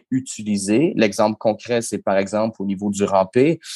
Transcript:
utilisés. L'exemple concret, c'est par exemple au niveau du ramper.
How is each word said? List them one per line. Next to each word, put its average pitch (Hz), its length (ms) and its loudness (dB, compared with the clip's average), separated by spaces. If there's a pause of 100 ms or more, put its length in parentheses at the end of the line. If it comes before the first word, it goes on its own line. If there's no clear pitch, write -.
(100)
utilisés. 107 840 0
L'exemple 107 400 2
concret, 117 460 -2
c'est 104 160 -6
par 98 180 0
exemple 104 460 -2
au - 20 -6
niveau 101 240 -2
du 98 160 0
ramper. 110 540 2 (180)